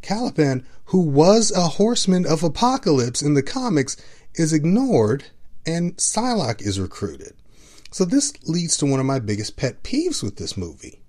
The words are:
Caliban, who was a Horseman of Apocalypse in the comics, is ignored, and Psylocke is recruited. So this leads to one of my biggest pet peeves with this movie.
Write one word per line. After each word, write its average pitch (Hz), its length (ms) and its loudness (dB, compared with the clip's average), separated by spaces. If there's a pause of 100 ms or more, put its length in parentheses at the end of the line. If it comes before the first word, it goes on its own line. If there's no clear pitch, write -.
Caliban, 156 640 0 (200)
who 185 140 2
was 175 520 6
a 175 160 2
Horseman 190 580 2
of 147 160 0
Apocalypse 156 800 2
in 147 120 2
the 139 80 4
comics, 175 540 0 (380)
is 160 180 0
ignored, 156 720 2 (400)
and 170 320 -2
Psylocke 202 640 -2
is 98 200 -2
recruited. 87 540 -8 (560)
So - 140 -2
this 262 280 0 (120)
leads 170 340 -2
to 147 80 0
one 135 140 2
of 131 60 0
my 135 120 0
biggest 107 380 -6
pet - 260 -6
peeves 320 400 -2
with 101 140 -8
this - 200 -10
movie. 85 520 -12